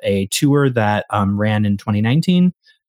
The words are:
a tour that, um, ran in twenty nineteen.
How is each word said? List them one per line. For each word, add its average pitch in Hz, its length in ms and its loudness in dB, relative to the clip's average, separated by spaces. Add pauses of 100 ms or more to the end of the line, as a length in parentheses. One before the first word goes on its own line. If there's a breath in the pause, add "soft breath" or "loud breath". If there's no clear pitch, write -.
a 98 240 -2
tour 143 420 0
that, 104 400 -2
um, 101 300 0
ran 107 260 0
in 101 100 0
twenty 104 260 -4
nineteen. 175 520 2 (360 soft breath)